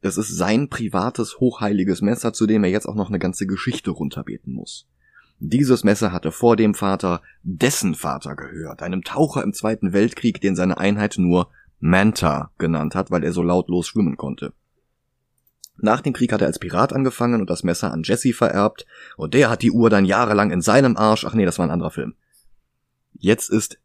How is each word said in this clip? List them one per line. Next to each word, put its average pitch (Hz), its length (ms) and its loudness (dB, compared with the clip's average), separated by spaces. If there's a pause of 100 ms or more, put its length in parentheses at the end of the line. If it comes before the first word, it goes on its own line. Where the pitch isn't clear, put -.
es 95 120 -2
ist 107 180 -6
sein 107 320 0
privates, 107 680 -4
hochheiliges 104 600 0
Messer, 113 320 0
zu 110 140 0
dem 107 180 2
er 101 60 2
jetzt 104 160 -2
auch - 80 -8
noch 98 140 -4
eine 104 100 -4
ganze 92 280 -4
Geschichte 95 440 -6
runterbeten - 640 -8
muss. - 360 -14 (500)
Dieses 127 460 2
Messer 104 280 2
hatte 87 200 -4
vor 117 240 4
dem 104 180 4
Vater 95 460 -2 (220)
dessen 95 520 0
Vater 69 420 -8
gehört, 78 460 -14
einem 90 220 -6
Taucher 147 380 0
im 101 100 -4
Zweiten 107 400 -4
Weltkrieg, 110 480 0
den 98 160 0
seine 90 220 0
Einheit 101 400 0
nur 87 320 2 (280)
Manta 85 760 2
genannt 80 380 -2
hat, 95 160 -4
weil 87 120 0
er 82 100 -2
so 87 100 -2
lautlos 87 440 0
schwimmen 98 300 0
konnte. - 380 -10 (1200)
Nach 110 240 0
dem 135 140 -2
Krieg - 180 -2
hat 104 80 0
er 92 60 2
als 76 120 -2
Pirat 90 360 -2
angefangen 120 480 0
und 90 80 -6
das 87 140 -4
Messer 87 280 -2
an 80 100 -6
Jesse 113 300 0
vererbt, - 540 0 (320)
und 160 160 -6
der 127 160 6
hat 120 100 -2
die 120 100 4
Uhr 113 200 4
dann 98 160 4
jahrelang 104 440 2
in 87 120 -2
seinem 123 340 4
Arsch. 110 300 2
Ach - 80 -8
nee, 110 100 4
das 92 140 0
war 90 80 0
ein 71 40 -2
anderer 82 200 -4
Film. 58 240 -8 (1000)
Jetzt - 380 0
ist - 340 -2